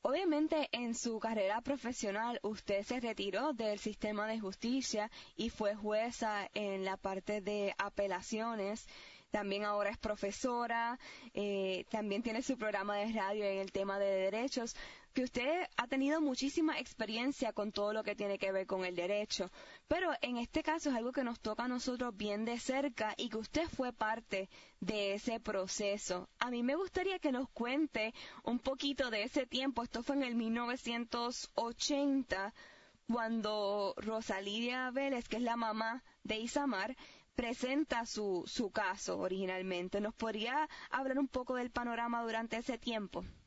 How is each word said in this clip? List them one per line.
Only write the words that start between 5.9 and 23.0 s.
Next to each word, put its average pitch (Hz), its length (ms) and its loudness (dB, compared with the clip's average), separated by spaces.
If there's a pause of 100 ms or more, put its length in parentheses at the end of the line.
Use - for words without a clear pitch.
en 196 300 0
la 190 120 0
parte 196 440 -2
de 202 360 0
apelaciones. 202 1080 -2 (460)
También 202 320 0
ahora 208 260 2
es 233 80 -6
profesora, 233 1000 0 (340)
eh, 196 560 0
también 214 320 0
tiene 226 200 -2
su 262 140 0
programa 208 420 0
de 214 140 0
radio 208 320 0
en 196 140 2
el 196 140 -2
tema 196 260 0
de 202 80 4
derechos, 214 720 2 (360)
que 254 120 2
usted 285 420 0 (100)
ha 247 120 2
tenido 277 320 4
muchísima 285 580 2
experiencia 226 720 0
con 208 200 0
todo 208 200 2
lo 214 120 0
que 208 100 -2
tiene 202 240 0
que 196 140 0
ver 190 140 2
con 185 180 0
el 180 100 -2
derecho. 185 560 0 (380)
Pero 339 240 4 (100)
en 247 140 0
este 240 260 0
caso 311 280 2
es 262 40 4
algo 233 160 2
que 262 140 0
nos 233 160 -2
toca 220 240 -2
a 247 40 0
nosotros 247 480 -2
bien 208 280 -2
de 233 140 -2
cerca 254 580 0